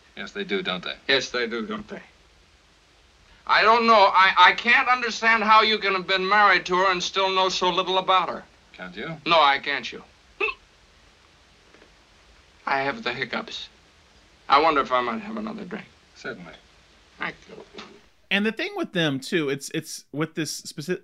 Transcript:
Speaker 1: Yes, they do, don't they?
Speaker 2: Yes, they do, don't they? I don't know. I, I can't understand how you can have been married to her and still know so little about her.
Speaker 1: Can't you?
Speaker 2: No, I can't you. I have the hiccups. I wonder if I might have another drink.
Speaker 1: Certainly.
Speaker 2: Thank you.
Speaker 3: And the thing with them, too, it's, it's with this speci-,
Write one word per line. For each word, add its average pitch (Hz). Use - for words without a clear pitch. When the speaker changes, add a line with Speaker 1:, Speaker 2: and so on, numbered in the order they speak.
Speaker 1:
Yes, 101
they 101
do, 95
don't 92
they? -
Speaker 2:
Yes, 135
they 120
do, 113
don't 107
they? -
I 156
don't 226
know. 202
I, 185
I 185
can't 240
understand 226
how 220
you 220
can 196
have 185
been 190
married 190
to 180
her 190
and 180
still 190
know 190
so 180
little 180
about 175
her. -
Speaker 1:
Can't 92
you? 151
Speaker 2:
No, 165
I 139
can't 131
you. 131
I 135
have 127
the 123
hiccups. -
I 147
wonder 151
if 110
I 123
might 113
have 107
another 107
drink. -
Speaker 1:
Certainly. 90
Speaker 2:
Thank -
you. -
Speaker 3:
And 202
the 220
thing 339
with 339
them, 151
too, 151
it's, 143
it's -
with 156
this 156
speci-, 165